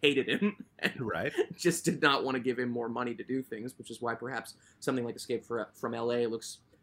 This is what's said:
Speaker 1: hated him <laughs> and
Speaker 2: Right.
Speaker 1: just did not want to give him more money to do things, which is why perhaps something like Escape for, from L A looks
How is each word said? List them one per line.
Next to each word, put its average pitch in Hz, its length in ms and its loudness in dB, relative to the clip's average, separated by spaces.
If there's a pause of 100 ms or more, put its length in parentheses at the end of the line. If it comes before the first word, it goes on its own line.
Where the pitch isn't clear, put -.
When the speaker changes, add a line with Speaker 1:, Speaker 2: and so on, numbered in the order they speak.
Speaker 1:
hated 139 260 6
him 196 300 2 (140)
<laughs> - 80 -20
and - 200 0
Speaker 2:
Right. 107 340 -2 (220)
Speaker 1:
just - 300 2
did 170 160 2
not 143 220 6
want 131 120 2
to 123 60 0
give 123 180 0
him 123 100 0
more 117 200 -2
money 120 260 -2
to 113 80 -12
do 131 180 -2
things, 117 360 -10
which - 120 -16
is 113 120 -10
why 117 140 -2
perhaps 117 400 -6 (240)
something 127 260 0
like 113 100 -4
Escape - 300 -4
for, 113 280 -4
from 117 200 -4
L 117 180 0
A 120 160 2
looks - 300 -6 (260)